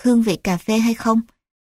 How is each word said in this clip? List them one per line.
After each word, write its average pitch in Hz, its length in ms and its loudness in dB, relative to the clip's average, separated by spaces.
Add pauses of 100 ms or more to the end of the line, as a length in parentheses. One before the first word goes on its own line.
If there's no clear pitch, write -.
hương 240 200 2
vị 202 140 -2
cà 185 200 -4
phê 220 220 -2
hay 226 160 0
không? 226 260 -2 (440)